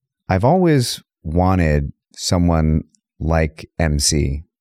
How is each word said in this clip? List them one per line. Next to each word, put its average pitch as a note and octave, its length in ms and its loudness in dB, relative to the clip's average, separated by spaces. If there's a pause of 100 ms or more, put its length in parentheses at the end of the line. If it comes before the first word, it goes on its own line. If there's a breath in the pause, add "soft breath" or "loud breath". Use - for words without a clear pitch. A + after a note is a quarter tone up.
(280)
I've F#2 160 0
always D#3 560 2 (220)
wanted D#2+ 720 0 (240)
someone E2 680 0 (380)
like D#2+ 580 -2
M D2+ 220 0
C D2 420 -2 (180)